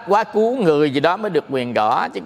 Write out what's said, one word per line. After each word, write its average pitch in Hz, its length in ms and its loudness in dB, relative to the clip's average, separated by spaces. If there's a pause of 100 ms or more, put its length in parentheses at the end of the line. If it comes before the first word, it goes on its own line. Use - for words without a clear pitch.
quá 214 160 4
cứu 220 320 0
người 151 340 2
gì 135 100 -2
đó 170 160 2
mới 214 140 -6
được 151 200 0
quyền 123 240 -4
gõ. 110 340 0
Chứ 285 180 -10